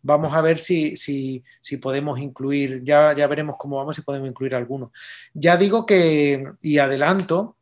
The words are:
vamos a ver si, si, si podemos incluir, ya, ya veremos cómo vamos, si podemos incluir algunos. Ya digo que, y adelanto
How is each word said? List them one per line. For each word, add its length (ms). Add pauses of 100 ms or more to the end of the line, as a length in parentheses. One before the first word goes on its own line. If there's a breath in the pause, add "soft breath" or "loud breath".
vamos 340
a 60
ver 180
si, 380
si, 460 (180 soft breath)
si 160
podemos 440
incluir, 640
ya, 280
ya 140
veremos 320
cómo 180
vamos, 200
si 60
podemos 260
incluir 260
algunos. 360 (440 loud breath)
Ya 240
digo 260
que, 580 (200)
y 160
adelanto 840